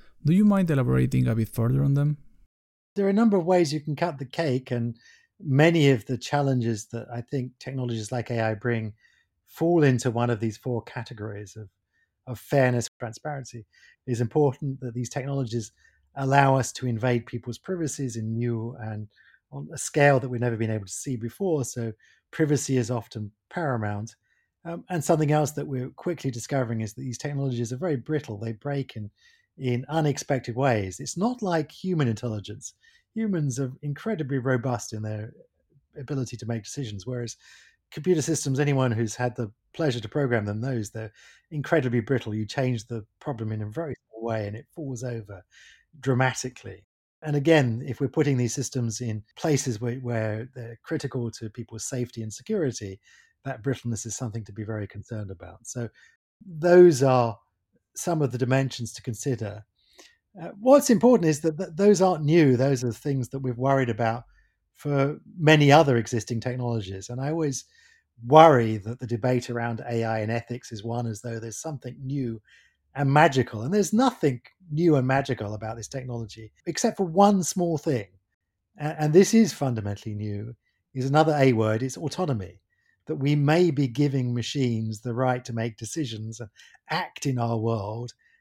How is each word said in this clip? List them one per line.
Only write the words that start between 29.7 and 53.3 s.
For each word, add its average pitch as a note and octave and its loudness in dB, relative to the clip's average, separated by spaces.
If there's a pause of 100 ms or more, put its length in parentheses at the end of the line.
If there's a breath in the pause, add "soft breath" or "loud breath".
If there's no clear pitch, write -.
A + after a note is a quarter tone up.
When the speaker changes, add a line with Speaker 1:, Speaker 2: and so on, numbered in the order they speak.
Speaker 2:
unexpected C#3+ -2
ways. A2 0
It's - -10
not B3 -2
like E3+ -2
human D#3+ -2
intelligence. G#2+ -8 (420 soft breath)
Humans E3+ -2
are C3 -4 (100)
incredibly D3 -4
robust B2 -2
in G#2+ -8
their G#2+ -8 (640)
ability C3 -6
to A2 -12
make A2+ -6
decisions, G#2 -10
whereas A#2+ -8 (520 soft breath)
computer D#3 0
systems, C#3 -2
anyone C3+ 2
who's A2 -2
had B2 -2
the A2+ -6 (240)
pleasure B2+ -2
to G#2+ -8
program A#2+ 0
them G#2 -4
knows A#2+ -4
they're A2 -12 (380 soft breath)
incredibly C3 0
brittle. A2 -2
You G#2+ -4
change B2+ -4
the A2+ -10 (160)
problem A2 -6
in G#2+ -6
a G#2 -8
very C#3 -8 (140)
small A2 -10
way A2 -2
and G#2 -8
it - -18 (100)
falls C3+ -10
over A2+ -10 (600 soft breath)
dramatically. B2+ -2 (400)
And D3 0
again, C3+ 4
if B2 -6
we're C3+ -2
putting C#3+ 2
these B2 0
systems A#2+ -6
in A2 -6 (140)
places C3 0
where, A#2+ -4
where A#2 -4
they're A#2 -14
critical C3 -6
to A2+ -12
people's A2+ -14
safety B2 -8
and A2 -10
security, B2+ -6 (460 soft breath)